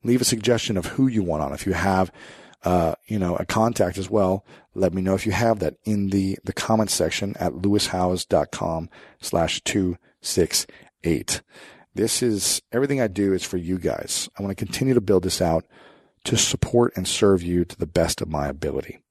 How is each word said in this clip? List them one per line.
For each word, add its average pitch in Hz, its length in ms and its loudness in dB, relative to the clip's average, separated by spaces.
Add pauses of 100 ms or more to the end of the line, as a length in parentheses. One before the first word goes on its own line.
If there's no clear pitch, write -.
Leave 123 180 2
a - 40 0
suggestion 113 520 0
of 87 100 -2
who 135 200 2
you 110 160 2
want 78 220 -2
on. 69 80 -6
If 69 120 -10
you 95 100 -2
have 92 360 2 (560)
uh, 87 300 2 (100)
you 107 120 -4
know, 87 180 0
a - 100 -4
contact 110 500 0
as 95 140 -8
well, 98 340 2 (300)
let 95 180 0
me 92 80 -2
know 95 140 0
if 95 100 -2
you 107 80 -2
have 110 280 2
that 78 240 -2
in 101 260 -2
the, 98 340 0
the - 80 -6
comment 110 380 0
section 98 480 -2
at 85 140 -2
lewishowes 90 760 0
dot 78 220 2
com 82 400 -6 (300)
slash - 420 -2
two 92 340 -2 (240)
six - 460 0 (380)
eight. 80 380 -2 (520)
This - 280 0
is, 107 380 0 (120)
everything 139 280 0
I 117 60 2
do 98 260 0
is 92 120 0
for - 120 -6
you 90 220 -2
guys. - 580 -4
I 98 60 -8
wanna 98 140 -4
continue 127 380 0
to 120 60 6
build 95 220 4
this 92 180 -2
out 82 240 2 (600)
to 113 120 0
support - 600 2
and 92 100 -6
serve 98 360 4
you 87 220 2
to - 140 -10
the 82 80 -2
best 80 340 0
of - 80 -6
my 73 200 -2
ability. 69 500 -6 (120)